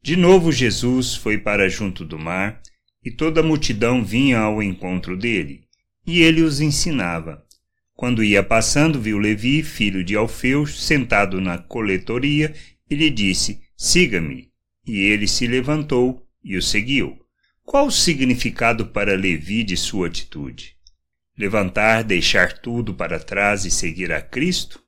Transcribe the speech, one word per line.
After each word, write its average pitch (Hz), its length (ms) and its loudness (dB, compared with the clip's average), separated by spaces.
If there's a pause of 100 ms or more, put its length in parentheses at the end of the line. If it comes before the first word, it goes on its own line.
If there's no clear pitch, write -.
De 151 160 -2
novo, 175 360 6
Jesus 123 640 0
foi 107 200 -2
para 101 320 2
junto 95 360 -6
do 78 140 -12
mar, 92 440 -6 (420)
e 123 60 -8
toda 160 300 0
a - 20 6
multidão 123 600 2
vinha 120 360 2
ao 107 240 0
encontro 92 540 -4
dele, 95 480 -4 (420)
e 170 160 4
ele 160 180 6
os 151 200 2
ensinava. 90 840 -2 (500)
Quando 123 280 0
ia 101 200 6
passando, 143 580 4
viu 107 180 -2
Levi, 107 440 2
filho 98 420 -2
de 95 100 -4
Alfeu, 127 520 0
sentado 110 760 0
na 90 180 -2
coletoria, 120 960 -2 (340)
e 156 60 -4
lhe 156 160 2
disse: 104 500 -2 (160)
"Siga-me." 87 760 0 (360)
E 107 140 -4
ele 104 260 2
se 120 220 0
levantou 127 760 0 (200)
e 95 120 -6
o 90 60 -2
seguiu. 107 560 -2 (460)
Qual 277 240 2
o 233 40 -4
significado 120 960 0
para 101 300 -2
Levi 95 480 -2
de 95 120 -4
sua 90 300 -4
atitude? - 680 -10 (600)
Levantar, 104 680 2
deixar 90 480 2
tudo 117 420 -6
para 82 240 -6
trás 101 460 0
e 90 60 -4
seguir 85 420 -2
a 76 100 -4
Cristo? - 640 -4